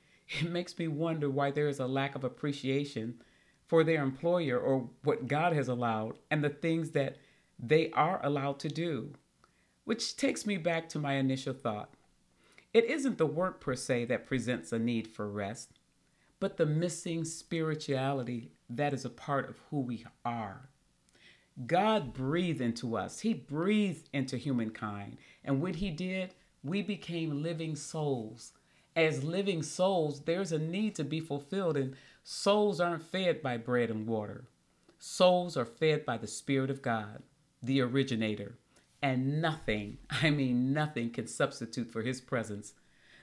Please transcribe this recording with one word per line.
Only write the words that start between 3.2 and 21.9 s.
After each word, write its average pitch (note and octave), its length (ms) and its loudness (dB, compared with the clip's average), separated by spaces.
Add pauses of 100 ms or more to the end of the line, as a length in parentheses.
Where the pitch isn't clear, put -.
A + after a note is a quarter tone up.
for E3 180 6
their D#3 200 4
employer C#3 560 2
or C3 280 2 (160)
what C#3 240 2
God D#3+ 260 2
has C#3 140 2
allowed A2+ 520 0 (100)
and D3+ 140 2
the D3 80 2
things E3 400 0
that C3+ 260 0 (400)
they D3+ 320 4
are D3+ 340 2
allowed C#3 360 0
to D#3 100 -4
do. D3 440 -4 (720)
Which - 320 -2
takes - 300 0
me G#3 120 0
back E3 320 0
to D#3 100 -4
my C#3+ 160 0
initial C3+ 400 0
thought. G#2+ 400 -4 (760)
It A#3 140 8
isn't C4 320 0
the E3 80 4
work E3+ 340 -2
per C3+ 140 -2
se B2 320 0
that A#2 220 -2
presents B2 440 -2
a A#2 60 0
need A2+ 300 0
for G#2 200 -6
rest, G2+ 520 -6 (600)
but G3 180 -2
the D#3+ 100 4
missing E3 580 0
spirituality C#3 1300 -2 (180)
that C#3 240 0
is C3 120 -4
a A#2+ 40 -6
part - 400 -4
of - 100 -18 (120)
who D3 80 0
we A#2+ 260 -4 (180)
are. A#2 460 -6 (960)
God F3 480 2